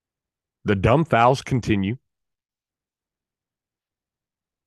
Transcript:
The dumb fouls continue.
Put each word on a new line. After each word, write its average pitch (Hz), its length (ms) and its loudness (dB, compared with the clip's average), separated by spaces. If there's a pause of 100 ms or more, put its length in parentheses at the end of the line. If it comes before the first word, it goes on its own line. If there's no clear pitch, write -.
(640)
The 101 100 0
dumb 117 300 2
fouls 123 360 2
continue. 107 540 -2 (2750)